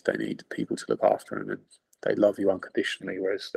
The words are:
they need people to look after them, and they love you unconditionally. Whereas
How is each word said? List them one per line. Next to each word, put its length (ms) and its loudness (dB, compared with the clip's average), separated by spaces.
they 120 2
need 340 -4
people 260 -2
to 120 -8
look 160 0
after 340 2
them, 120 -8
and 100 -6
they 140 2
love 240 4
you 100 4
unconditionally. 720 -2
Whereas 360 -2